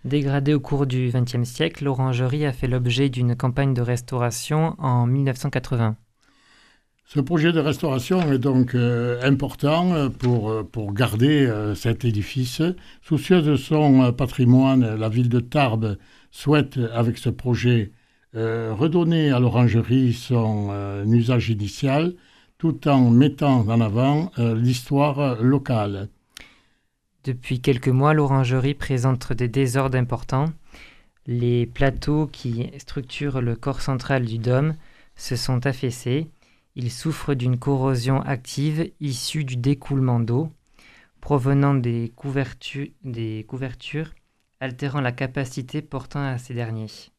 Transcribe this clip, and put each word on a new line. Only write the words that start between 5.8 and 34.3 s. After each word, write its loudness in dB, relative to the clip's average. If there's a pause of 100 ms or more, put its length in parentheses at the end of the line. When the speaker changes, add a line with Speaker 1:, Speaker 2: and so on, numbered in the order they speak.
Speaker 2:
Ce -2
projet 2
de 2
restauration -2 (140)
est 2
donc, 0
euh, 0
important, 2
euh, 0
pour, 0
euh, -4
pour -8
garder, 2
euh, -2
cet -2
édifice. -2 (400)
Soucieuse 2
de 4
son, 4
euh, 4
patrimoine, 4
la -2
ville 2
de 2
Tarbes 0 (320)
souhaite, 0 (160)
avec 0
ce -4
projet, 0 (420)
euh, -4
redonner 2
à 2
l'orangerie 4
son, -2
euh, -6
usage 2
initial, -2 (420)
tout -2
en 6
mettant 6
en 2
avant, 2 (100)
euh, 2
l'histoire 0
locale. 0 (1160)
Speaker 1:
Depuis -6
quelques 0
mois, 4
l'orangerie 2
présente -2
des 0
désordres 0
importants. -2 (800)
Les 0
plateaux 0
qui -6 (100)
structurent -6
le -2
corps -6
central -2
du -6